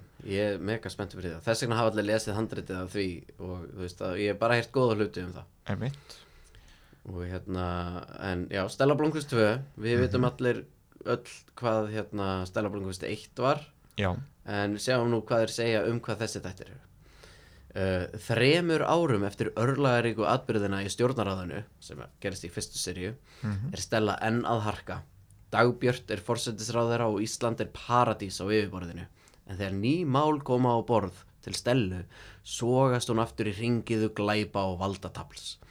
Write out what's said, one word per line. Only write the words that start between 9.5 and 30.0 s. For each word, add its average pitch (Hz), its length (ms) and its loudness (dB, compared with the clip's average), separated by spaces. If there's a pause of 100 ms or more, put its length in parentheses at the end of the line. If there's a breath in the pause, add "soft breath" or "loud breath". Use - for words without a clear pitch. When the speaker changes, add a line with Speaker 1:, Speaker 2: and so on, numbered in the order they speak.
Speaker 1:
við 120 220 0
Speaker 2:
Mhm. 127 80 4
Speaker 1:
vitum 120 180 4
allir 123 400 0 (400)
öll 120 240 -2 (280)
hvað, 110 360 0
hérna, 95 540 -2
Stella 104 240 -2
Blómkvist 95 340 -6
eitt - 320 -8
var. 139 240 2 (380)
Speaker 2:
Já. 95 180 2 (300)
Speaker 1:
En 101 300 0
sjáum 120 340 2
nú 113 120 4
hvað 113 220 2
þeir 110 60 -4
segja 117 400 2
um 117 100 0
hvað 107 180 -4
þessi 90 220 -4
þættir - 300 -10
eru. - 100 -18 (920 loud breath)
Eh, 92 320 2 (120)
þremur 151 680 4
árum 143 380 4
eftir 101 300 -2
örlagaríku 120 720 2
atburðina 101 580 2
í 101 40 -4
Stjórnarráðinu, 95 760 0 (160)
sem - 180 -16 (220)
gerist 95 240 -6
í 87 60 -8
fyrstu - 280 -8
seríu, 90 360 -6 (280 loud breath)
Speaker 2:
Mhm. 107 300 -2
Speaker 1:
er 92 80 -6
Stella 107 420 2
enn 113 220 2
að 110 180 2
harka. 101 400 -4 (480)
Dagbjört 120 600 2
er 104 80 -2
forsætisráðherra 117 920 0
og 101 80 2
Ísland 113 400 -2
er 110 60 0
paradís 113 720 2
á 92 60 -4
yfirborðinu. 92 600 0 (420 soft breath)
En 95 100 -8
þegar 98 220 -2
ný 156 260 2